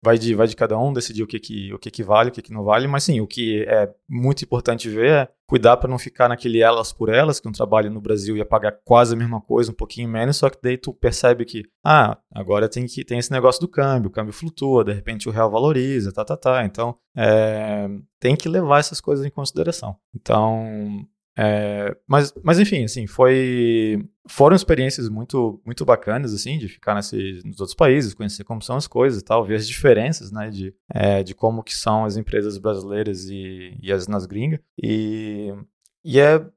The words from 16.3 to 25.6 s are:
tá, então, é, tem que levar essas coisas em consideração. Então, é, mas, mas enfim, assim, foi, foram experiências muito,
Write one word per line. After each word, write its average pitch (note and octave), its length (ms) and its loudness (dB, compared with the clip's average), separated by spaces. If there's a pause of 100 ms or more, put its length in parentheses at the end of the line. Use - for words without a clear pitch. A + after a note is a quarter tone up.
tá, B2+ 280 0
então, A2+ 320 -4 (200)
é, G#2+ 680 0 (320)
tem B2+ 160 2
que D#3+ 140 -4
levar D#3 320 2
essas D3 200 -6
coisas C#3 240 -2
em C#3+ 60 -6
consideração. D3+ 640 -6 (400)
Então, G#2+ 720 -2 (320)
é, G#2 580 -2 (120)
mas, C#3+ 240 2 (100)
mas E3+ 160 4
enfim, F#3+ 260 2
assim, A2 220 -6
foi, A#2+ 1000 2 (240)
foram D3+ 260 6
experiências C3+ 540 0
muito, A2+ 560 -4